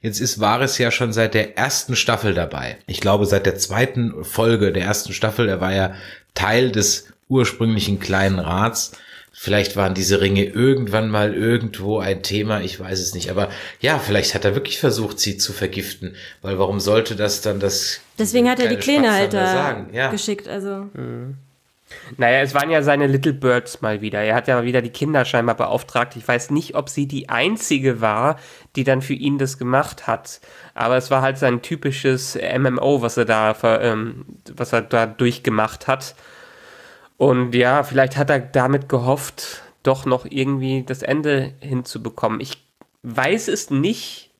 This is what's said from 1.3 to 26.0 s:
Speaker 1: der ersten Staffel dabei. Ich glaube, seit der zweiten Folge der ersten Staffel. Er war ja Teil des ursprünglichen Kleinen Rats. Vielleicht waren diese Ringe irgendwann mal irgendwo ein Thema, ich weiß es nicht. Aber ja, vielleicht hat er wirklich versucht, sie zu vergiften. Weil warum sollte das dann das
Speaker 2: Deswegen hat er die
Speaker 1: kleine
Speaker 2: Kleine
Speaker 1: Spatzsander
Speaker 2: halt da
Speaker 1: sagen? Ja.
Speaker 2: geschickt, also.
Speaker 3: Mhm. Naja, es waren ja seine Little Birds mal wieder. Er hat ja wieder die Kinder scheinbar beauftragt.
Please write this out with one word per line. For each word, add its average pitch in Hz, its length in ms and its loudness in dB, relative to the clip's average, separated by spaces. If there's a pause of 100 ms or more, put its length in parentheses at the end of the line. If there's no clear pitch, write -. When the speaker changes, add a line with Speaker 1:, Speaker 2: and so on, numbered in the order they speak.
Speaker 1:
der 107 220 0
ersten 127 380 -2
Staffel 110 380 0
dabei. 69 440 -4 (100)
Ich - 140 -6
glaube, 101 260 4
seit 98 180 2
der 87 120 2
zweiten 117 680 -2
Folge 110 480 2
der 90 120 0
ersten 101 300 -2
Staffel. 110 340 0
Er 95 140 -2
war 92 120 0
ja 95 200 2 (400)
Teil 113 380 2
des 101 360 0 (200)
ursprünglichen 113 720 2
Kleinen 95 400 0
Rats. 92 540 -2 (380)
Vielleicht 101 440 -2
waren 95 180 2
diese 95 280 2
Ringe 98 220 4
irgendwann 113 680 2
mal 104 240 0
irgendwo 107 640 0
ein 95 240 -2
Thema, 104 380 -2
ich 92 180 -8
weiß 92 200 -6
es 92 140 -6
nicht. 90 160 -6
Aber 95 200 0 (300)
ja, 143 200 2
vielleicht 101 340 0
hat 101 100 -2
er 101 120 4
wirklich - 240 -4
versucht, 110 400 0
sie 98 180 -2
zu - 160 -2
vergiften. 92 640 -6 (260)
Weil 95 160 -4
warum 98 220 2
sollte 107 360 2
das 101 260 -2
dann 101 180 -2
das - 400 -2 (180)
Speaker 2:
Deswegen 240 320 4
hat 254 100 0
er 240 100 2
die 233 80 0
Speaker 1:
kleine 277 260 4
Speaker 2:
Kleine 214 140 4
Speaker 1:
Spatzsander - 20 4
Speaker 2:
halt 202 140 2
da 185 200 2
Speaker 1:
sagen? 120 400 -2
Ja. 131 160 0
Speaker 2:
geschickt, 208 380 -4
also. 196 460 -8
Speaker 3:
Mhm. 123 420 -10 (840)
Naja, 127 240 4
es 135 120 0
waren 143 160 2
ja 156 140 4
seine 143 240 4
Little 135 260 2
Birds 123 480 0
mal 107 200 -2
wieder. 104 180 -4
Er 110 160 2
hat 120 120 0
ja 123 160 4
wieder 123 200 2
die 117 80 -6
Kinder 147 340 0
scheinbar 117 300 2
beauftragt. 123 640 -2